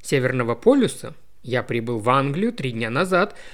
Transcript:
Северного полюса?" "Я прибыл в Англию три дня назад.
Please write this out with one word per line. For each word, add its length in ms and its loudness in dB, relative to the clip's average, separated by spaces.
Северного 540 0
полюса?" 600 2
"Я 220 0
прибыл 340 -2
в 100 0
Англию 440 2
три 180 -6
дня 180 -4
назад. 480 0